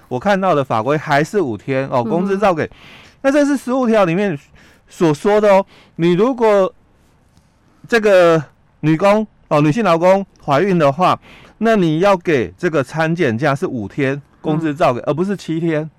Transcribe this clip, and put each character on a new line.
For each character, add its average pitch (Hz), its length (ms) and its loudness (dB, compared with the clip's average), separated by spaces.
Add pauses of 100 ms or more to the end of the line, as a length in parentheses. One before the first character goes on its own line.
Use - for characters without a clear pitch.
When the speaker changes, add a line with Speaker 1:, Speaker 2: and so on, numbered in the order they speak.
Speaker 1:
我 123 120 -6
看 196 200 -2
到 190 140 0
的 143 100 0
法 113 200 -4
规 139 140 -2
还 147 260 0
是 208 180 -4
五 117 160 -4
天 135 300 -6
哦， 139 120 -2
Speaker 2:
嗯 120 40 -2
哼。 117 60 -6
Speaker 1:
工 175 160 -2
资 196 120 -2
照 196 160 2
给。 143 160 -4 (520)
那 277 100 0
这 294 140 2
是 285 100 0
十 240 160 -6
五 254 160 0
条 220 180 2
里 165 80 -2
面 190 240 -2 (500)
所 160 260 0
说 208 260 0
的 208 100 2
哦， 196 160 4 (300)
你 170 180 2
如 226 220 2
果 208 360 2 (1160)
这 233 120 2
个 180 440 4 (380)
女 156 160 0
工 202 280 2 (220)
哦， 151 140 2
女 151 100 2
性 226 120 -2
劳 170 140 2
工 190 280 2 (200)
怀 143 160 0
孕 190 160 0
的 143 140 4
话， 160 260 0 (420)
那 226 160 2
你 165 240 0
要 202 180 2
给 135 400 -2
这 175 120 -2
个 151 140 -2
产 160 320 -2
检 131 220 -2
假 139 180 0
是 180 100 -6
五 113 220 -6
天， 139 340 -4 (200)
工 156 180 -2
资 156 160 -4
照 151 180 0
给， 117 60 -6
Speaker 2:
嗯。 - 80 -14
Speaker 1:
而 147 60 -2
不 160 100 -2
是 196 140 -4
七 165 220 -8
天。 160 400 -4